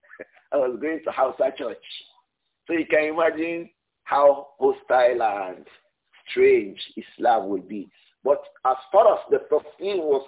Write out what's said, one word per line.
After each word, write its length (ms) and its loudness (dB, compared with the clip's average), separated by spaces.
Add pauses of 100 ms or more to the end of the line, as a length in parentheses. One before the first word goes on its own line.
(540)
I 40 0
was 240 -2
going 240 -6
to 60 -6
Hausa 460 -2
church. 260 -10 (840)
So 60 -6
you 160 -2
can 240 2
imagine 560 -2 (360)
how 420 2 (120)
hostile 640 2
and 440 -4 (640)
strange 500 2 (180)
Islam 520 -2
will 120 -4
be. 280 -12 (340)
But 180 0 (240)
as 100 0 (160)
far 220 6
as 60 -4 (100)
the 100 2 (120)
Taslim 480 -4
was 280 -2